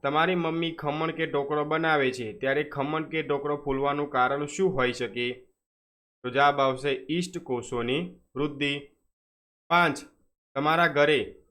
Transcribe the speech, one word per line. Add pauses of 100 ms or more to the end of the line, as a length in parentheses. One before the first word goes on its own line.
તમારી
મમ્મી
ખમણ
કે
ઢોકળો
બનાવે
છે,
ત્યારે
ખમણ
કે
ઢોકળો
ફૂલવાનું
કારણ
શું
હોઈ
શકે? (760)
તો
જવાબ
આવશે
યીસ્ટ
કોષોની (200)
વૃદ્ધિ. (880)
પાંચ, (560)
તમારા
ઘરે (140)